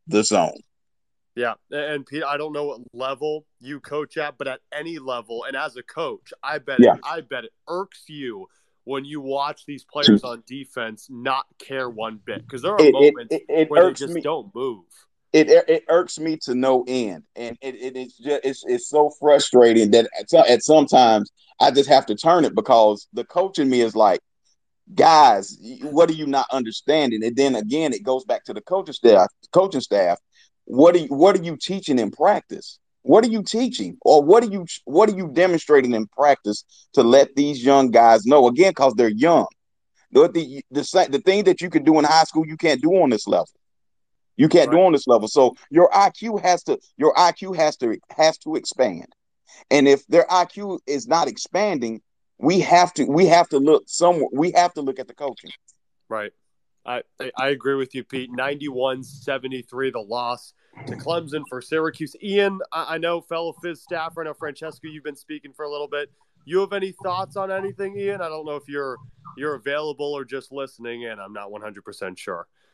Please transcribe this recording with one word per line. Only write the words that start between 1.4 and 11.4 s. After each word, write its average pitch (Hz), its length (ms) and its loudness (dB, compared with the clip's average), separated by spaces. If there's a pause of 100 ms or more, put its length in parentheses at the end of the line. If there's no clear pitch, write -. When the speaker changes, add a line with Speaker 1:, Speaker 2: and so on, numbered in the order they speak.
Speaker 2:
a-, 147 200 -8
and 143 120 -10
Pete, 151 200 -12
I 143 120 -6
don't 151 160 -10
know 147 120 -8
what 135 160 -12 (120)
level 135 540 -10 (140)
you 139 180 -16
coach 147 380 -12
at, 147 200 -10
but 135 120 -12
at 131 120 -12 (120)
any 156 260 -12
level, 117 460 -12
and 131 100 -12
as 135 220 -10
a 127 80 -18
coach, - 480 -14 (100)
I 151 160 -8
bet 135 220 -2
Speaker 1:
Yeah. 113 140 4
Speaker 2:
it, - 100 -10
I 160 160 -12
bet 127 240 -14
it 113 80 -20 (160)
irks 185 400 -12
you 123 400 -14 (340)
when 135 220 -10
you 147 160 -16
watch 139 460 -8
these 143 180 -16
players 135 380 0
Speaker 1:
Mm. 123 60 -12
Speaker 2:
on 117 200 -14
defense 123 600 -14
not 135 380 -8 (120)